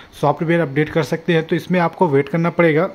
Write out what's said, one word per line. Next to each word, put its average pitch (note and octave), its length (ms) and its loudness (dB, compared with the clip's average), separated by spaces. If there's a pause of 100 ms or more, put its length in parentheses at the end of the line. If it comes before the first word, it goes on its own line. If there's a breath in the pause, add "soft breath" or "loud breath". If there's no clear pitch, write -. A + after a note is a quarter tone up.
(220 loud breath)
सॉफ्टवेयर D#3+ 400 0
अपडेट D3+ 280 -2
कर D#3+ 160 0
सकते E3 280 -2
हैं। D#3+ 140 2
तो F3+ 80 0
इसमें F3 240 -2
आपको E3+ 280 0
वेट C#3 220 2
करना E3+ 200 -2
पड़ेगा। D#3+ 460 2